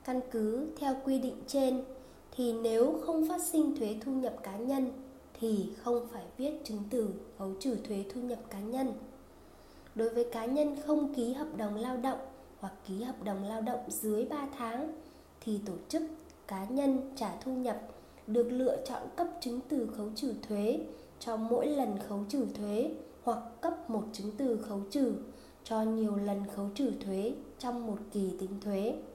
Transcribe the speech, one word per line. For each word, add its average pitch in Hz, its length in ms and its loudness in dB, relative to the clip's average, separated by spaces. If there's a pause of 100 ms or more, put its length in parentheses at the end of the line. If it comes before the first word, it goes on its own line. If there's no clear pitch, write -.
Căn 254 160 0 (100)
cứ 233 380 2 (100)
theo 269 260 2
quy 269 140 4
định 254 180 0 (100)
trên 262 360 4 (540)
thì 240 160 2
nếu 226 540 4
không 320 220 4
phát 359 140 0
sinh 294 340 4
thuế 214 280 0
thu 269 80 0
nhập 254 300 2
cá 196 140 -6
nhân 254 340 2 (500)
thì 214 280 4 (140)
không 240 300 2
phải 196 120 -8 (120)
viết 302 280 -2
chứng 208 260 -4
từ 226 180 2 (300)
khấu 190 120 -4 (100)
trừ 247 160 2 (120)
thuế 196 160 -2 (100)
thu 247 60 -4
nhập 240 180 -2 (120)
cá 196 100 -8
nhân. 240 320 0 (1000)
Đối 220 140 4
với 240 160 4
cá 226 200 -2
nhân 277 320 4 (100)
không 294 280 4
ký 247 180 2
hợp 302 240 -4
đồng 208 200 0
lao 247 200 0
động 254 220 0 (420)
hoặc 170 120 -6 (160)
ký 196 140 -4
hợp 247 220 -6
đồng 196 200 -2
lao 220 160 -2
động 220 280 0
dưới 214 360 2
ba 285 240 -2 (100)
tháng 247 340 -2 (480)
thì 208 260 0
tổ 185 80 -4 (140)
chức, 320 140 2 (440)
cá 196 180 -4
nhân 262 520 2
trả 196 280 -2
thu 262 80 -2
nhập 247 280 0 (460)
được 233 240 6
lựa 254 260 4 (120)
chọn 247 140 -4 (140)
cấp 349 120 2 (120)
chứng 247 280 -2
từ 240 280 2
khấu 214 180 -2
trừ 247 200 -2 (140)
thuế 214 320 2 (400)
cho 226 160 -2
mỗi 233 300 4
lần 254 320 2 (100)
khấu 202 200 0
trừ 262 260 2
thuế 208 360 2 (340)
hoặc 226 140 2 (220)
cấp 330 300 -2
một 214 220 0
chứng 208 240 -4
từ 247 200 4
khấu 202 240 -2 (100)
trừ 247 220 4 (520)
cho 220 180 2
nhiều 220 340 4
lần 202 260 2 (120)
khấu 202 200 -2
trừ 269 160 4 (140)
thuế 196 300 0 (240)
trong 240 280 -4
một 208 100 -2 (160)
kỳ 196 280 2
tính 196 200 -4
thuế. 208 340 0 (200)